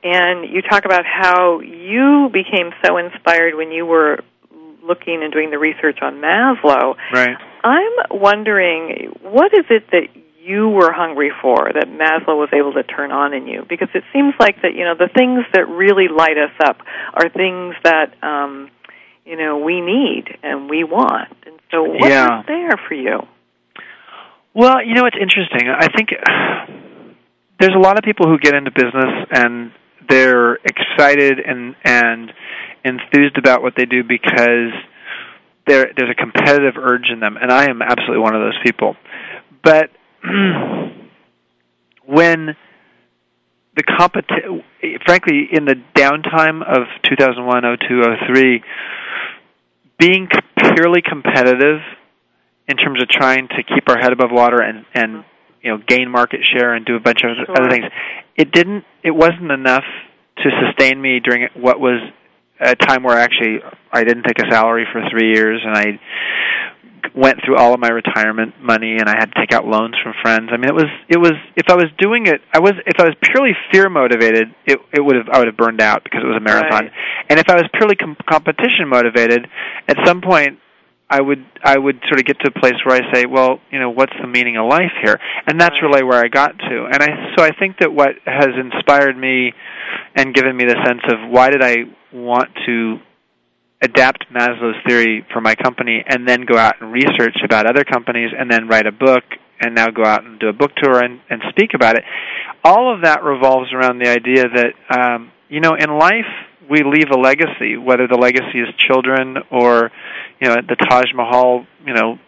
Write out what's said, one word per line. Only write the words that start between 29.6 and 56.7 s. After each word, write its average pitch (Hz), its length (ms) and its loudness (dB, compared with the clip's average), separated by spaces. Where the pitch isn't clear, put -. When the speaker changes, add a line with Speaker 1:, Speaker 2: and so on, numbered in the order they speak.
Speaker 2:
they're 127 520 4
excited 143 760 2
and, 123 340 -8
and 117 460 0
enthused 139 540 0
about 127 240 2
what 127 140 -4
they 127 100 0
do 123 180 0
because 120 680 0
there, 135 300 4
there's 123 140 -2
a 117 40 -4
competitive 139 600 0
urge 123 340 -2
in 117 80 -6
them, 107 220 -4
and 123 100 -2
I 131 200 4
am 117 100 -8
absolutely 120 380 -2
one 110 180 0
of 110 60 0
those 110 200 -4
people. 110 320 -2
But 156 280 6
<clears throat> 180 80 -10
when 156 520 2
the 156 60 -2
competi-, - 800 -2
frankly, 165 460 0
in 156 140 0
the 135 120 2
downtime 156 680 0
of 123 240 -2
two 135 80 0
thousand 123 300 0
one, 123 180 0
oh 120 120 0
two, 123 280 -2
oh 117 100 2
three, 127 360 2
being 185 340 2
c-, - 420 0
purely 175 280 2
competitive 135 760 0
in 139 80 -4
terms 127 260 -2
of 120 60 -4
trying 131 400 0
to - 140 -8
keep - 260 -2
our 123 100 4
head 123 140 2
above 123 180 0
water 120 320 4
and, 107 320 -6
and, 110 300 -4
you 123 80 -4
know, 107 160 -4
gain 127 240 0
market 123 300 0
share 123 240 0